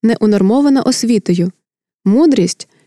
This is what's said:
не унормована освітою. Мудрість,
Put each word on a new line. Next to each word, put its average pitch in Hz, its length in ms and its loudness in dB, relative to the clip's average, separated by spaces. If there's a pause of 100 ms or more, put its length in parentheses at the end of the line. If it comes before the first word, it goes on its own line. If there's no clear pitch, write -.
не 226 180 0
унормована 226 600 2
освітою. 196 720 -2 (520)
Мудрість, 226 640 0 (180)